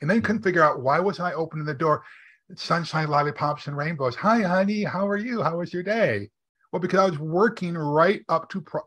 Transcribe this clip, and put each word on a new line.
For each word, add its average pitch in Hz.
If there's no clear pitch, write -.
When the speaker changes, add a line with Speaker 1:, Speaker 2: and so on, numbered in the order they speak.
Speaker 1:
and 147
then 220
couldn't 208
Speaker 2:
Mm-hmm. -
Speaker 1:
figure 180
out 147
why 139
was 185
I 175
opening 156
the 151
door. 151
Sunshine, 165
lollipops, 147
and 143
rainbows. 143
"Hi, 220
honey. 196
How 185
are 202
you? 226
How 165
was 170
your 180
day?" 175
Well, 180
because 180
I 196
was 151
working 175
right 156
up 165
to 190
pro-, -